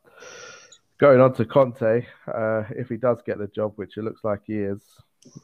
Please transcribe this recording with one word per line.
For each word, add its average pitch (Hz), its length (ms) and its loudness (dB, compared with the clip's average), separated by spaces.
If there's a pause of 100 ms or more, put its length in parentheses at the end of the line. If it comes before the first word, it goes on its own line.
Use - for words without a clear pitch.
(1000)
going 139 220 8
on 131 140 6
to 117 100 -2
Conte, 120 600 0 (220)
uh, 110 440 -4
if 127 180 -10
he 117 80 -6
does 120 280 0
get 98 120 -6
the 101 100 -8
job, 107 280 -6
which 95 220 -12
it 104 60 -8
looks - 200 -10
like 104 220 -4
he 107 140 -8
is, 101 220 -6 (640)